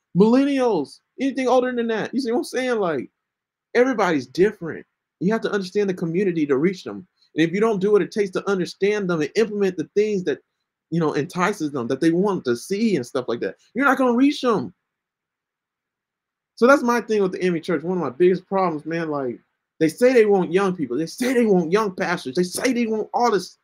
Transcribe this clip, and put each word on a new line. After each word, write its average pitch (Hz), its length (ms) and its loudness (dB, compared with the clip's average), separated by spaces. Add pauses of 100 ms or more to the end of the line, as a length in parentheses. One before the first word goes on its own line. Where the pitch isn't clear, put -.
(160)
millennials, 240 840 2 (200)
anything 262 280 -2
older 254 240 2
than 233 160 -4
that. 208 240 -4
You 254 80 -4
see 247 100 -4
what 240 80 -2
I'm 330 60 -4
saying? 247 340 -4
Like, 165 320 -4 (640)
everybody's 202 520 2
different. 165 580 -2 (360)
You 190 120 0
have 226 100 -2
to 196 80 -2
understand 202 380 -2
the 185 60 -2
community 175 520 -2
to 139 120 2
reach 175 260 -2
them. 101 220 -12 (300)
And 160 100 2
if 160 60 -4
you 196 80 -2
don't 220 200 0
do 208 120 2
what 196 100 4
it 151 100 -6
takes 202 180 -2
to 185 180 -4
understand 196 600 -2
them 165 100 -2
and 147 140 -2
implement 202 420 0
the 147 180 -6
things 208 300 0
that, 151 140 -2 (520)
you 170 100 -2
know, 151 140 0
entices 175 580 -2
them, 120 160 -6
that 135 120 -2
they 165 120 4
want 180 320 0
to 120 120 0
see 202 400 -2
and 123 80 -2
stuff 123 240 -6
like 117 120 -4
that, 98 160 -6 (180)
you're 254 100 0
not 269 140 4
gonna 247 180 2
reach 277 240 2
them. 185 320 -2 (1800)
So 233 120 4
that's 277 160 6
my 240 160 2
thing 220 200 -2
with 190 120 0
the - 100 -8
Emmy 180 180 0
Church. 156 220 -4
One 180 160 -4
of 165 60 -2
my 131 60 -4
biggest 180 360 2
problems, 175 400 -2
man, 165 240 -4
like, 131 300 -4 (400)
they 160 80 4
say 247 240 4
they 226 140 6
want 190 260 2
young 185 240 0
people. 123 200 -4
They 160 100 -4
say 247 280 -2
they 240 100 4
want 180 280 2
young 202 220 0
pastors. 170 420 -4
They 180 80 2
say 240 280 -2
they 240 140 0
want 220 260 -4
all 233 200 2
this 180 320 -4